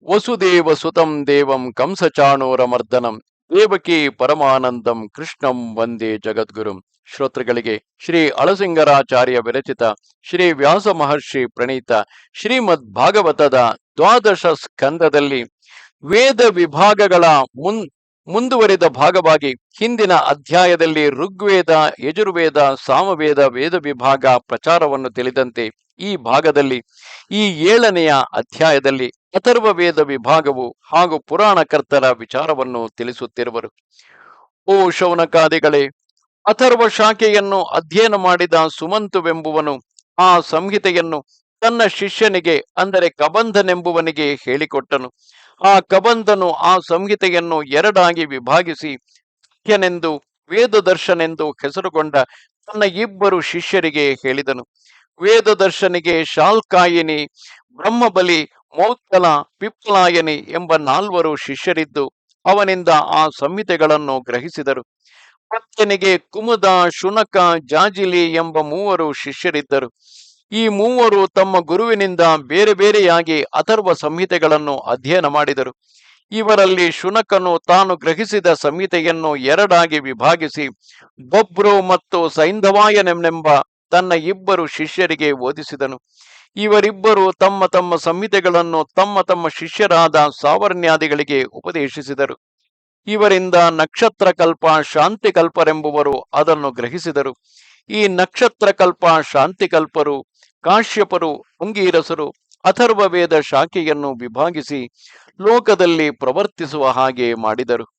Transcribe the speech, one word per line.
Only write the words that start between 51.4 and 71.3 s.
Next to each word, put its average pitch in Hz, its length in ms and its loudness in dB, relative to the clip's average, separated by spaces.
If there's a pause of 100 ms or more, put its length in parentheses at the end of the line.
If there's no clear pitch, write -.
ಹೆಸರುಗೊಂಡ 151 680 -4 (340)
ತನ್ನ - 320 -8
ಇಬ್ಬರು 196 580 -2
ಶಿಷ್ಯರಿಗೆ 156 720 -2
ಹೇಳಿದನು. 131 520 -6 (560)
ವೇದದರ್ಶನಿಗೆ 185 1040 0
ಶಾಲ್ಕಾಯಿನಿ, 170 1040 0 (460)
ಬ್ರಹ್ಮಬಲಿ, 185 720 0 (320)
ಮೌತ್ಕಲ, 190 500 0 (320)
ಪಿಪ್ಪಲಾಯನಿ 180 760 0
ಎಂಬ 165 420 -4
ನಾಲ್ವರು 156 600 0
ಶಿಷ್ಯರಿದ್ದು 143 760 -4 (340)
ಅವನಿಂದ 190 420 2
ಆ 156 400 2 (100)
ಸಂಹಿತೆಗಳನ್ನು 156 800 -2
ಗ್ರಹಿಸಿದರು. 127 640 -6 (720)
ಭಕ್ತನಿಗೆ 196 640 0
ಕುಮುದ, 214 460 -4 (300)
ಶುನಕ, 202 420 -2 (280)
ಜಾಜಿಲಿ 175 680 0
ಎಂಬ 165 280 -2
ಮೂವರು 165 520 -4
ಶಿಷ್ಯರಿದ್ದರು. 139 800 -4 (640)
ಈ 220 160 0
ಮೂವರು 214 600 2
ತಮ್ಮ 190 300 0